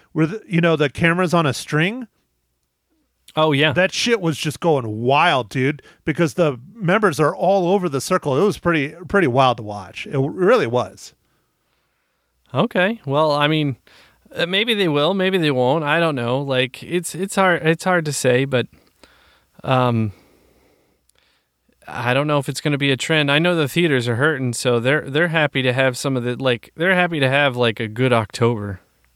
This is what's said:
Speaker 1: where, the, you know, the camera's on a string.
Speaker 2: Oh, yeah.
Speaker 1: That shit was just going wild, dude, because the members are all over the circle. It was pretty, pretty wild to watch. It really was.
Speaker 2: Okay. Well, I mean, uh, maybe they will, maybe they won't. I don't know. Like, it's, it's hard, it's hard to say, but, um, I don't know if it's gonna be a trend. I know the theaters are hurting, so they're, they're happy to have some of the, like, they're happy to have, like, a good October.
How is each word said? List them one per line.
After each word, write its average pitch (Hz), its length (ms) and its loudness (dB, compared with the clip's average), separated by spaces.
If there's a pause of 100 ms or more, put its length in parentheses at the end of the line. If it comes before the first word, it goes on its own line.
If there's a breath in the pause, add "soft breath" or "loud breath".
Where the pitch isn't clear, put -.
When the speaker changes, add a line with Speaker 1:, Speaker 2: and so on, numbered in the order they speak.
(140 soft breath)
Speaker 1:
where, 156 120 2
the, 151 220 -4
you 170 120 0
know, 165 160 2
the 147 140 2
camera's 170 460 0
on 165 100 4
a 131 80 0
string. 202 540 -4 (1300)
Speaker 2:
Oh, 156 160 2
yeah. 143 200 4
Speaker 1:
That 180 220 0
shit 233 260 0
was 165 160 -2
just - 260 -6
going 120 420 0
wild, 139 460 2
dude, 139 340 -2 (220 soft breath)
because 165 280 -2
the 147 260 0 (140)
members 196 460 0
are 156 160 2
all 190 320 2
over 185 200 2
the 135 140 -2
circle. 147 340 0
It 160 80 2
was 208 140 0
pretty, 156 380 -2 (120)
pretty 190 200 2
wild 127 300 2
to 117 60 -14
watch. 101 440 -12
It 147 100 -4
really 180 480 2
was. 117 480 -4 (1400)
Speaker 2:
Okay. 190 540 -2
Well, 147 260 0
I 147 160 2
mean, 151 300 0 (560 soft breath)
uh, 170 140 -4
maybe 214 260 -2
they 202 140 0
will, 147 260 0
maybe 190 240 0
they 156 140 0
won't. 131 320 0
I 147 160 0
don't 165 160 0
know. 123 260 -2
Like, 131 400 -4
it's, 175 320 -6
it's 185 220 -8
hard, 185 260 2
it's 165 220 0
hard 180 220 0
to 147 80 -4
say, 127 320 2
but, 127 200 -2 (1000 soft breath)
um, 120 500 0 (1700 soft breath)
I 120 280 -2
don't 143 100 0
know 147 140 0
if 135 100 -6
it's 135 100 -6
gonna 147 200 -2
be 139 120 0
a 127 60 0
trend. 151 340 0
I 143 60 4
know 175 180 2
the 151 120 0
theaters 139 400 0
are 120 80 0
hurting, 131 380 0
so 123 260 0
they're, 131 280 0
they're 151 200 0
happy 151 340 0
to 127 120 0
have 131 220 2
some 135 220 -4
of 120 60 -4
the, 123 140 -4
like, 127 380 -2
they're 180 200 0
happy 175 240 0
to 135 100 2
have, 139 260 0
like, 117 240 0
a 113 80 -4
good 123 240 0
October. 110 720 0 (340)